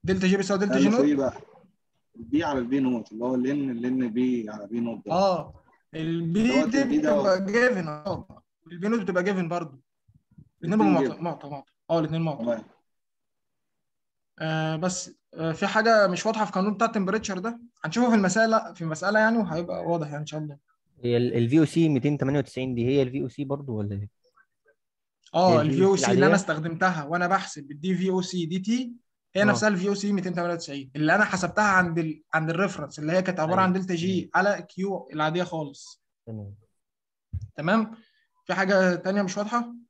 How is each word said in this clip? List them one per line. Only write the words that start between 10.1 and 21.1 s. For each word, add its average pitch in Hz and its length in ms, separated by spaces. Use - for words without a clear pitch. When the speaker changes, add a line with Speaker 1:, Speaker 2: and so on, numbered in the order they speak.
Speaker 1:
الاثنين 208 160
Speaker 2:
الاتنين 190 180
Speaker 1:
بيبقوا 135 100
معطى-، - 20
Speaker 2:
جيفن. - 140
Speaker 1:
معطى، 151 240
معطى. 139 240
اه، 165 80
الاثنين 160 240
معطى. 143 220
Speaker 2:
تمام. 113 200
Speaker 1:
آه، 160 380
بس، 180 340
آه، 165 180
في 196 140
حاجه 220 400
مش 180 200
واضحه 214 180
في 170 60
القانون 196 240
بتاع 226 120
التمبريتشر 202 520
ده، 233 220
هنشوفه 233 240
في 226 60
المساله، 220 580
في - 100
المساله 175 360
يعني، 226 200
وهيبقى 175 460
واضح 170 220
يعني 147 140
ان 151 60
شاء 151 140
الله. 147 180
Speaker 3:
هي 120 120